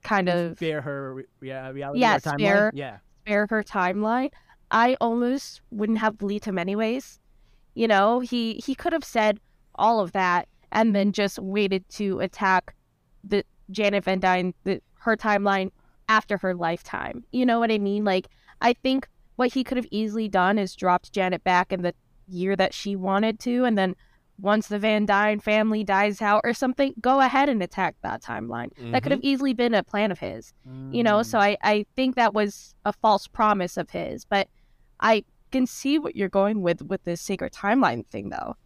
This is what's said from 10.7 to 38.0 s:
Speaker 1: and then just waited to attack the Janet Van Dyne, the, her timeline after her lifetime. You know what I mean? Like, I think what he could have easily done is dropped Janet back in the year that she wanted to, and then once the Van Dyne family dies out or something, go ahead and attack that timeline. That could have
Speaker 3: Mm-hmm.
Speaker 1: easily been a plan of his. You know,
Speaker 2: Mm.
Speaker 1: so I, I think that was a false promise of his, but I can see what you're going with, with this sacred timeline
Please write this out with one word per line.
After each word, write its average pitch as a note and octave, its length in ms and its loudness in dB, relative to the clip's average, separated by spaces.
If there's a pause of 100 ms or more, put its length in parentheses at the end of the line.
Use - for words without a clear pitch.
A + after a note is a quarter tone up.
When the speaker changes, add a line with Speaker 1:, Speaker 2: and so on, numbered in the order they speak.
Speaker 1:
and A3 220 2
then G3+ 180 2
just G3+ 260 -2
waited F#3+ 520 -2
to G3 300 -4
attack F#3+ 540 0 (500)
the G3+ 200 0 (260)
Janet G3+ 340 0
Van F#3+ 160 0
Dyne, F#3 340 2 (100)
the, G3 160 -2 (140)
her A3 220 0
timeline G3 540 0 (380)
after G#3+ 300 2
her F#3 160 -2
lifetime. F3 800 -6
You B3 140 2
know A#3 140 4
what A3+ 100 2
I A3 80 2
mean? G3+ 260 -2
Like, F#3+ 240 0 (320)
I A#3+ 120 4
think C4 360 0 (280)
what B3 160 0
he C4 120 -2
could B3 120 -4
have A#3+ 140 -4
easily G#3+ 380 -2
done F#3+ 300 4
is F#3+ 160 -2
dropped F3+ 380 0
Janet F#3 320 -2
back F3+ 280 2
in F3+ 100 -4
the F3 120 -2 (340)
year F#3 280 -2
that F#3 180 0
she G3+ 220 -6
wanted G3 440 0
to, B3 240 0
and A3+ 140 2
then F#3 160 0 (440)
once G#3 300 0
the G#3 100 -4
Van G#3+ 280 2
Dyne G#3 340 2
family G#3+ 440 0
dies G3+ 380 0
out G#3 220 4
or A#3 100 0
something, C4+ 460 0
go C4 200 4
ahead C4+ 280 4
and A3 140 0
attack F3 400 -4
that - 200 -6
timeline. A#2 480 -8 (220)
That B3+ 100 0
could C4 100 0
have C4+ 80 0
Speaker 3:
Mm-hmm. C4+ 80 -2
Speaker 1:
easily C4+ 260 0
been A#3+ 200 0
a G#3 80 2
plan G#3 280 -2
of E3+ 80 -6
his. - 340 -10 (380)
You A#3 120 0
know, G#3+ 160 4
Speaker 2:
Mm. A3+ 80 0
Speaker 1:
so A3+ 120 -2
I, G3+ 240 4
I G#3 220 2 (120)
think C4 200 0
that A3+ 160 4
was G#3 420 -4 (100)
a G#3 80 0
false G#3 340 2
promise G3+ 500 0
of F#3 140 -6
his, - 340 -8
but G3 240 0 (520)
I A3 240 2 (280)
can C4 140 2
see C#4 320 -2
what - 180 -6
you're G3 140 -2
going G3+ 320 0
with, F3 200 0
with - 220 -6
this E3+ 160 -4
sacred F#3 320 -6
timeline G3+ 540 0